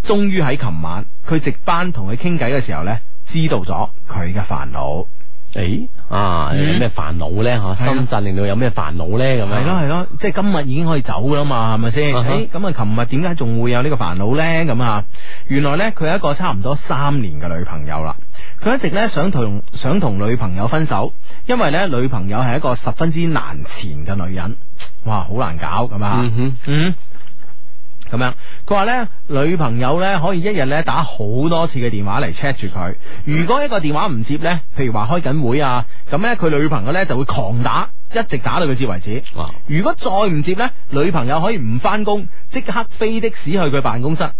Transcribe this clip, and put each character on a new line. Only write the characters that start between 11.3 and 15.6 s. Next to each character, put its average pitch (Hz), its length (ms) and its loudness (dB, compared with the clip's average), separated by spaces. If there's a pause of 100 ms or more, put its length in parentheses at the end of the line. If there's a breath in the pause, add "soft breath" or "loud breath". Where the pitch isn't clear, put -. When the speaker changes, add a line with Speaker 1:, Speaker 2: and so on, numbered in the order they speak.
Speaker 1:
啦 143 80 0
嘛， 113 300 0
係 - 20 0
咪 117 140 0
先？ 147 240 0
Speaker 2:
啊 123 80 0
哈。 120 80 0
Speaker 1:
誒， 143 180 0
噉 196 180 0
啊， 180 60 0
琴 107 220 0
日 117 100 0
點 156 240 0
解 175 60 -2
仲 117 280 0
會 120 80 0
有 120 100 0
呢 147 80 0
個 147 60 0
煩 90 220 -2
惱 110 200 0
呢？ 160 360 0
噉 120 100 0
啊， 104 220 0 (420 loud breath)
原 139 160 2